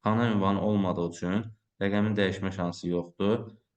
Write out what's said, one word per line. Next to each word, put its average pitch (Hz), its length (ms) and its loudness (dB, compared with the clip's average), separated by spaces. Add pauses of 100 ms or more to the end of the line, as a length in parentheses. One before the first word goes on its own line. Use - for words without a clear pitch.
Xana 113 280 2
ünvanı 98 300 2
olmadığı 90 480 2
üçün 90 280 -4 (440)
rəqəmin 104 360 0
dəyişmə 95 340 0
şansı 87 380 -4
yoxdur. 98 560 -2 (320)